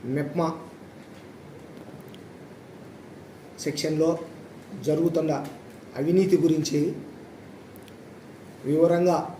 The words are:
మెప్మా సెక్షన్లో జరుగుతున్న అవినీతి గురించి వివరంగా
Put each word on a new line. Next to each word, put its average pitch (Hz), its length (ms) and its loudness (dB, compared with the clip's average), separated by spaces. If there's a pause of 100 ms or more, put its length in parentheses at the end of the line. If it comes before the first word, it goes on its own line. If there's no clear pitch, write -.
మెప్మా 147 540 -2 (3000)
సెక్షన్లో 156 580 2 (640)
జరుగుతున్న 156 680 2 (500)
అవినీతి 175 400 6
గురించి 156 560 4 (1700)
వివరంగా 170 760 4